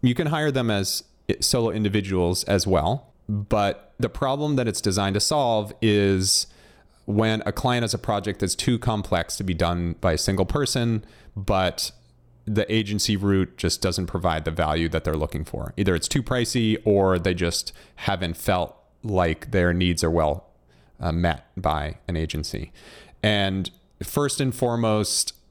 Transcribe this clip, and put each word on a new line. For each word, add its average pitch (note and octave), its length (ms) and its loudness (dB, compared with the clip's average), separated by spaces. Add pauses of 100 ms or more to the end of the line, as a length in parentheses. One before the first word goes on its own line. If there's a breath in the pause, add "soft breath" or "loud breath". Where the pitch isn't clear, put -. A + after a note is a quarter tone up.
You B2 120 4
can E3 140 0
hire D3+ 220 0
them B2+ 200 0
as G2 340 -2 (240)
i-, - 120 0
solo A2+ 300 2
individuals F#2+ 720 0
as G2 220 2
well, F#2 460 0 (160)
but G#2 720 -2
the A#2 80 0
problem C#3+ 480 -2
that B2 100 0
it's G#2 140 -4
designed G2 340 0
to G#2 60 2
solve A#2 600 0
is G2 680 2 (580 soft breath)
when A2 420 0
a G2+ 60 -2
client B2 320 0
has G#2+ 100 -2
a - 40 -4
project G#2 420 -4
that's F#2+ 160 -2
too A#2+ 220 0
complex G#2 580 -2
to G2+ 80 -6
be F#2 100 -2
done E2+ 460 0
by F2 120 2
a E2 60 2
single F#2+ 280 0
person, A#2 580 -2 (320 loud breath)
but F#2+ 560 0 (540)
the G#2 260 0
agency G#2 440 0
route F#2+ 400 2
just - 240 -2
doesn't F#2 260 0
provide E2 380 -2
the E2 60 0
value D#2+ 380 0
that D#2+ 160 -2
they're D#2 100 -2
looking D2+ 300 -4
for. - 320 -8
Either F#2+ 180 2
it's - 140 -2
too C#3 140 0
pricey A#2 640 0
or F#2+ 340 4
they F2+ 160 0
just F2 380 -2 (240 loud breath)
haven't F2+ 400 -2
felt - 400 -2 (280)
like F#2 480 0
their F2 200 4
needs F2 300 2
are E2 80 2
well, D#2 380 0 (500 soft breath)
uh, E2 140 -2
met E2 340 0 (100)
by D2+ 420 -2 (100)
an E2+ 80 -2
agency. - 560 -6 (500 loud breath)
And G2 480 2 (320)
first - 380 -2
and C3 140 0
foremost A2+ 800 0 (160)